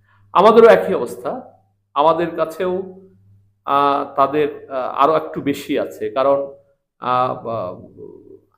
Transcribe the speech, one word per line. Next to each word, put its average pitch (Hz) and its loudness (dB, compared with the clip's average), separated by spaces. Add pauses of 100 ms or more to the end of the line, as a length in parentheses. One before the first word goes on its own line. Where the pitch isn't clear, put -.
(320)
আমাদেরও 220 6
একই 196 6
অবস্থা, 147 -8 (400)
আমাদের 165 0
কাছেও, 180 -6 (640)
আহ, 143 0
তাদের, 143 -2
আহ, 127 -6
আরো 151 2
একটু - -6
বেশি 139 -4
আছে, 107 -6
কারণ, 139 0 (460)
আহ, 127 -2
বা, 101 -8 (840)